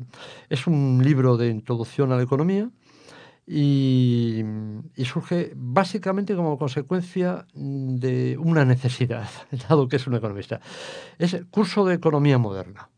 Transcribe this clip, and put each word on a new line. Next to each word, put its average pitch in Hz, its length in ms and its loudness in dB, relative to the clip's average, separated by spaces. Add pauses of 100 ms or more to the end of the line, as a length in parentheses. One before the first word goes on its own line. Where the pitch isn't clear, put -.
(500)
es 131 160 -2
un 139 360 4
libro 131 360 4
de 120 100 2
introducción 117 640 -2
a 127 40 2
la 123 60 2
economía 175 460 0 (760)
y, 127 960 2 (540)
y 131 80 -4
surge 165 520 -4
básicamente 190 800 -2
como 160 220 0
consecuencia 180 960 -4
de 131 840 -2
una 160 260 4
necesidad, 123 640 0 (220)
<laughs> 127 180 -8
dado 147 200 4
que 143 80 -2
es 131 100 -2
un 127 80 -2
economista. 107 460 -6 (580)
Es 175 160 0
el 175 120 -8
Curso 202 380 0
de 185 100 2
Economía 147 440 4
Moderna 98 600 -4